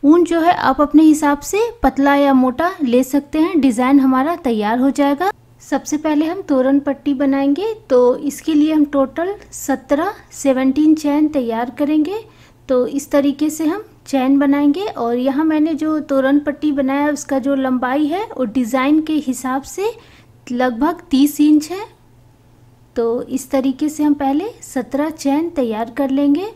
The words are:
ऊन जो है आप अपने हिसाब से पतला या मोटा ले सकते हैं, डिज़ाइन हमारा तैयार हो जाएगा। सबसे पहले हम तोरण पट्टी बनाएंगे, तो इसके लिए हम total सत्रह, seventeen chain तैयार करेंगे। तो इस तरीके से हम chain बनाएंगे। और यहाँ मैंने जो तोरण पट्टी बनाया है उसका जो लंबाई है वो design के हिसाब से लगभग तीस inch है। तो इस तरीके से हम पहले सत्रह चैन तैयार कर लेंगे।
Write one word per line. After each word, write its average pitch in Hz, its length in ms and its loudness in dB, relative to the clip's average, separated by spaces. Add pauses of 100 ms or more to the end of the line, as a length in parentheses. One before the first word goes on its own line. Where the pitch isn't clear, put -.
ऊन 330 200 6
जो 339 160 -2
है 339 120 2
आप - 280 0
अपने 294 220 4
हिसाब 294 380 4
से - 200 -2 (220)
पतला 277 320 2
या 277 180 2
मोटा 262 380 2 (120)
ले 247 200 2
सकते 285 360 -2
हैं, 330 220 2
डिज़ाइन 254 400 2
हमारा 262 380 2
तैयार 226 400 -2
हो 269 120 2
जाएगा। 285 400 0 (300)
सबसे 277 360 -4
पहले 302 300 0
हम 370 160 -6
तोरण 277 380 2
पट्टी 285 340 -4
बनाएंगे, 277 580 0 (180)
तो 247 260 4
इसके 294 380 -6
लिए 302 180 2
हम 302 140 4
total 285 480 -2 (180)
सत्रह, 285 600 -4 (200)
seventeen 269 640 2
chain 302 340 0
तैयार 240 420 -4
करेंगे। 302 520 -2 (460)
तो 254 200 2
इस 277 220 -6
तरीके 285 400 0
से 311 160 -4
हम 403 180 -2 (220)
chain 269 320 2
बनाएंगे। 285 480 2
और 240 300 -4
यहाँ 262 280 0
मैंने 311 300 2
जो 311 280 -2
तोरण 277 380 2
पट्टी 294 320 -4
बनाया 277 320 0
है 294 80 0
उसका 285 260 -4
जो 269 160 -2
लंबाई 262 520 -2
है 381 220 -4
वो - 160 -4
design 254 560 0
के 311 220 -2
हिसाब 262 420 -4
से 403 280 -6 (540)
लगभग 254 640 -2
तीस 285 300 2
inch 302 300 4
है। 403 200 -10 (1040)
तो 233 80 0 (200)
इस - 260 -8
तरीके 269 380 -2
से 294 140 -4
हम 294 120 4
पहले 285 340 -2 (140)
सत्रह 277 480 -4
चैन 311 400 -2
तैयार 233 400 -4
कर 277 200 -4
लेंगे। 285 460 0